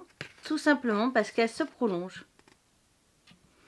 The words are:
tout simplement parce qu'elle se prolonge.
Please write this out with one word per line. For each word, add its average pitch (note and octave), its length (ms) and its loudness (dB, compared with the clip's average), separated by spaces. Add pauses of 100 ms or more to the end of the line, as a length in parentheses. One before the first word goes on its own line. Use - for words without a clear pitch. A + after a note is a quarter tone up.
(460)
tout D#4 120 -2
simplement B3+ 540 2
parce A3 200 0
qu'elle A#3 180 2
se - 140 -4
prolonge. F#3+ 640 -4 (1400)